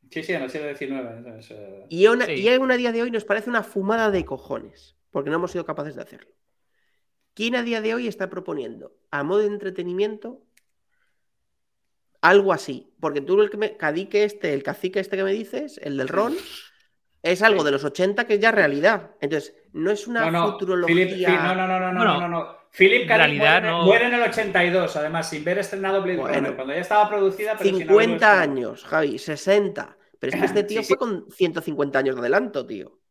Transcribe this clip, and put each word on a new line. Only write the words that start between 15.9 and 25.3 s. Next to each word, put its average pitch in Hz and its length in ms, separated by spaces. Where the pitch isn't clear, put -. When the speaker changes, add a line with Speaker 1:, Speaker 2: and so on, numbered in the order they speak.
Speaker 2:
del 131 100
ron, 208 280
es 175 180
algo 208 200
Speaker 1:
Sí. 147 40
Speaker 2:
de 147 60
los 139 120
ochenta 190 420
que 226 100
es 202 40
ya 226 120
realidad. 175 600
Entonces, 147 340
no 160 180
es 208 160
una 233 180
Speaker 1:
No, 165 60
no, 170 200
Speaker 2:
futurología. 180 440
Speaker 1:
Philip, 180 320
Phil-, 185 80
no, 170 200
no, 185 120
no, 185 120
no, 185 60
Speaker 3:
Bueno, 185 200
Speaker 1:
no, - 20
no, 175 80
no. - 420
Philip 190 360
K. - 60
Dick 165 40
Speaker 3:
realidad 151 440
Speaker 1:
muere, 220 60
Speaker 3:
no. 170 60
Speaker 1:
muere 226 240
en 240 80
el 240 60
ochenta 208 420
y 175 60
dos, 175 280
además, 156 320
sin 151 140